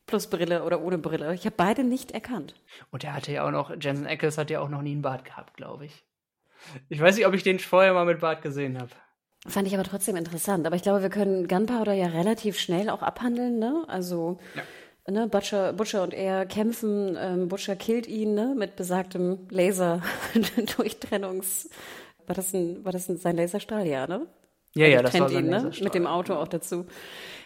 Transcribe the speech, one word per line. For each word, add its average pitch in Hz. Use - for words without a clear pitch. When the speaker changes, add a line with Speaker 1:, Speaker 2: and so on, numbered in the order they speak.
Speaker 1:
plus 208
Brille 170
oder 165
ohne 180
Brille. 160
Ich 185
habe 214
beide 220
nicht 254
erkannt. 220
Speaker 2:
Und 127
er 143
hatte 143
ja 143
auch 147
noch, 147
Jensen 143
Ackles 151
hat 151
ja 151
auch 143
noch 143
nie 147
einen 147
Bart 131
gehabt, -
glaub 127
ich. 151
Ich 151
weiß 185
nicht, 208
ob 185
ich 190
den 185
vorher 185
mal 175
mit 165
Bart 160
gesehen 139
hab. 120
Speaker 1:
Fand 196
ich 190
aber 190
trotzdem 196
interessant. 165
Aber 165
ich 180
glaube, 202
wir 190
können 190
Gunpowder 214
ja 185
relativ 190
schnell 185
auch -
abhandeln, 240
ne? 269
Also, 180
Speaker 2:
Ja. -
Speaker 1:
ne, 220
Butcher, 202
Butcher 214
und 175
er 190
kämpfen, 208
ähm, 180
Butcher 196
killt 226
ihn, 214
ne, 226
mit 196
besagtem 185
Laser-, 180
<laughs> -
Durchtrennungs-, -
war 180
das 185
ein, 180
war 185
das 180
ein, 175
sein 170
Laserstrahl? 196
Ja, 135
ne? 220
Speaker 2:
Ja, 156
Speaker 1:
Also 143
Speaker 2:
ja, 123
das 123
Speaker 1:
trennt 175
Speaker 2:
war 135
sein -
Speaker 1:
ihn, -
ne? 185
Speaker 2:
Laserstrahl, 233
Speaker 1:
Mit -
dem 175
Auto 180
Speaker 2:
genau. 151
Speaker 1:
auch 160
dazu. 175